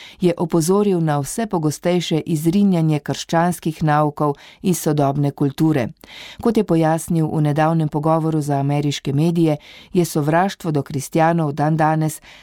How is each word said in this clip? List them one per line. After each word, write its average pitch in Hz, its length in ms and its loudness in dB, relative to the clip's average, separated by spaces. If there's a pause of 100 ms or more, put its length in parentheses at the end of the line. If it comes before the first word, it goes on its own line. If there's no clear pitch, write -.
(200)
je 170 180 2
opozoril 180 680 2
na 147 140 0
vse 220 280 -4
pogostejše 170 800 -2
izrinjanje 165 720 2
krščanskih 165 840 -2
naukov 151 540 0 (260)
iz 185 160 0
sodobne 143 520 0
kulture. 143 580 0 (520)
Kot 226 160 0
je 214 80 2
pojasnil 165 640 2
v 160 160 -2
nedavnem 156 460 2
pogovoru 160 520 0
za 143 160 -2
ameriške 143 560 -2
medije, 160 440 2 (360)
je 175 120 2
sovraštvo 165 680 -2
do 147 120 0
kristjanov 160 680 0
dandanes 156 680 0 (200)